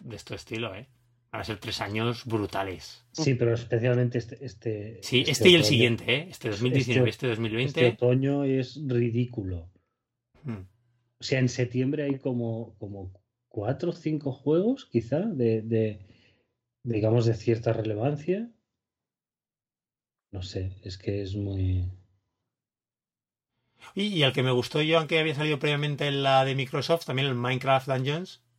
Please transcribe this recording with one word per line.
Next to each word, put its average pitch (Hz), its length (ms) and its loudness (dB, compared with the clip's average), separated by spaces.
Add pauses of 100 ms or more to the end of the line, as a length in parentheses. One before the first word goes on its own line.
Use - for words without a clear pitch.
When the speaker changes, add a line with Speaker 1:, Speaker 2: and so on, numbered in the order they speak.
Speaker 1:
de 117 140 -14
este - 180 -14
estilo, 113 400 -8
¿eh? 107 140 -16 (420)
Van 110 100 -8
a - 40 -8
ser 110 140 -6
tres - 220 -6
años 113 440 -2
brutales. 98 880 -4
Speaker 2:
Sí, 143 240 0
pero 117 180 2
especialmente 123 640 0
este, - 260 -8
este, 110 600 -8
Speaker 1:
Sí, 123 160 2
Speaker 2:
este 147 100 0
Speaker 1:
este 151 200 6
y 175 40 12
el 165 60 8
Speaker 2:
otoño. 139 80 4
Speaker 1:
siguiente, 117 480 2
¿eh? 160 140 -4
Este - 200 -8
dos 101 120 -4
mil 127 100 2
diecinueve, 123 380 2
este, 131 160 -4
Speaker 2:
Este, - 20 0
Speaker 1:
dos 113 100 -2
mil 110 160 -4
veinte. 135 320 2
Speaker 2:
este 117 80 4 (100)
otoño 135 380 2
es 135 460 -2
ridículo. 113 800 -2 (720)
Speaker 1:
Hmm. 110 200 -8 (580)
Speaker 2:
O - 20 -20
sea, - 160 -2
en 127 100 4
septiembre 127 540 -2
hay 139 160 -2
como, 117 600 -4
como 98 340 -12 (340)
cuatro 135 440 -4
o - 20 0
cinco 151 400 -4
juegos, 180 540 0
quizá, 117 340 -2
de, 123 420 0
de, 110 420 -2 (760)
digamos, 113 420 2
de 113 100 4
cierta 113 380 0
relevancia. 147 760 -2 (1800)
No 95 100 -8
sé, 92 400 -6
es 95 160 -12
que 101 240 -4
es 95 140 -6
muy 92 520 0 (2000)
Speaker 1:
Y, 196 120 0
y 190 160 0
el 135 100 6
que 143 100 0
me 131 80 2
gustó 123 320 0
yo, 160 160 4
aunque 160 200 2
había 156 160 2
salido 151 240 0
previamente 147 480 0
en 139 160 0
la 135 220 6
de 135 100 0
Microsoft, 139 520 0
también 135 220 0
el 131 60 0
Minecraft 131 540 0
Dungeons. 143 540 -4 (160)